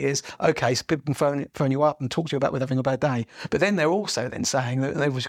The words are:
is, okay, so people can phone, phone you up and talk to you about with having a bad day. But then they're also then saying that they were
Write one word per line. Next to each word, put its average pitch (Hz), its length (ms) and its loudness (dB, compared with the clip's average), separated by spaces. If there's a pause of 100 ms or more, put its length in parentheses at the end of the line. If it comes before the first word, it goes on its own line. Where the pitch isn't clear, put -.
is, 139 220 -2 (180)
okay, 139 360 2
so - 80 -6
people 147 220 -2
can 143 80 2
phone, 143 300 0 (100)
phone 139 180 0
you 139 100 2
up 151 180 2
and 131 80 -2
talk 165 200 -2
to - 60 -6
you - 20 0
about 135 160 0
with 131 100 -2
having 131 160 -2
a 127 60 0
bad 131 160 0
day. 123 260 0 (240)
But - 80 0
then 202 160 4
they're 160 160 4
also 180 380 -2
then 120 160 -4
saying 127 380 0
that 139 120 -2
they 143 140 0
were 127 200 -2